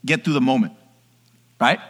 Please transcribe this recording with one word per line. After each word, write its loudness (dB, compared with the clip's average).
get -2
through 0
the 2
moment, 0
right? 2